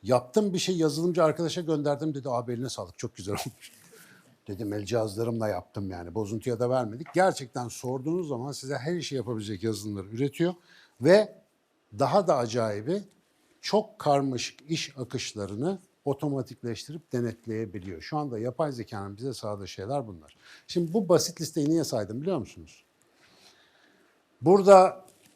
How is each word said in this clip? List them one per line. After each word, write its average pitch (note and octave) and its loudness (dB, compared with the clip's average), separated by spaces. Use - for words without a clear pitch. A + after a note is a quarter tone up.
Yaptım B2+ 2
bir F3+ 0
şey, F#3 -2
yazılımcı D#3+ 2
arkadaşa D#3+ 0
gönderdim, D3+ -2
dedi, C#3 -8
"Abi A#2+ -4
eline B2 -4
sağlık, F#2 -10
çok - -8
güzel F#2+ -6
olmuş." - -8
<laughs> - -20
Dedim, G#2 -6
"El G#2 -6
cihazlarımla A2+ -2
yaptım G2 -6
yani, F2 -10
bozuntuya A2 -4
da B2 2
vermedik." B2+ -2
Gerçekten C#3+ 0
sorduğunuz C3+ -4
zaman C3+ -4
size C3+ -8
her D3+ -4
işi D3 -6
yapabilecek G#2+ -4
yazılımları G#2 -4
üretiyor C#3 -2
ve F#3+ 6
daha C3+ 4
da D#3+ 6
acayibi A#2 -2
çok - 0
karmaşık C#3 0
iş - -6
akışlarını A#2 -6
otomatikleştirip C#3 -4
denetleyebiliyor. A2 -6
Şu - -8
anda C#3 -6
yapay B2+ -4
zekanın G2+ -10
bize B2+ -8
sağladığı G#2 -8
şeyler A#2 -6
bunlar. E2 -18
Şimdi E3+ -4
bu G3 0
basit E3+ 2
listeyi D3+ -2
niye D#3+ 2
saydım A2 -4
biliyor F3 -2
musunuz? - -12
Burada F#3+ 10